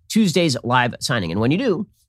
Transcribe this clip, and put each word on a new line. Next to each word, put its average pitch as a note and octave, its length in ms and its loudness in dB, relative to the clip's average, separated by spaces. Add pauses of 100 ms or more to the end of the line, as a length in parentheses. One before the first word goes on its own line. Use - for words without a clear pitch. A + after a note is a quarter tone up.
Tuesday's E3+ 560 2
live B2 340 0
signing. G2+ 320 -2
And G2 100 -2
when B2 120 2
you F3+ 60 0
do, A#3+ 280 -2 (220)